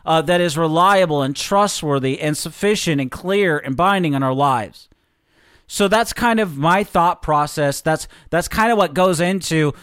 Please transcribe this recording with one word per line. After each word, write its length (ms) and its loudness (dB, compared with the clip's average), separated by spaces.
uh, 160 2
that 180 2
is 160 0
reliable 640 2
and 140 -2
trustworthy 840 -2
and 160 -2
sufficient 640 -2
and 100 -6
clear 480 0
and 180 -6
binding 380 0
on 80 -2
our 100 0
lives. 560 -2
So 220 0
that's 240 0
kind 260 0
of 180 -2
my 280 2
thought 360 0
process. 600 -2
That's, 260 -2
that's 160 0
kind 240 0
of 80 2
what 160 0
goes 260 2
into 640 0